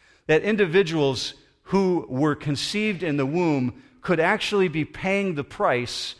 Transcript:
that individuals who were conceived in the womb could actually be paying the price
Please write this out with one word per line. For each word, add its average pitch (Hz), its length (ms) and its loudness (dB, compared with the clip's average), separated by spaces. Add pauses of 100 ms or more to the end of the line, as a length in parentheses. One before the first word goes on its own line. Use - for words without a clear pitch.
(280)
that 156 160 4
individuals 165 880 0 (320)
who 185 440 2
were 143 260 0
conceived 190 640 -4
in 156 140 -2
the 139 100 0
womb 147 560 0 (200)
could 170 180 0
actually 190 480 2
be 156 160 -2
paying 190 520 -2
the 143 80 -4
price 127 760 -2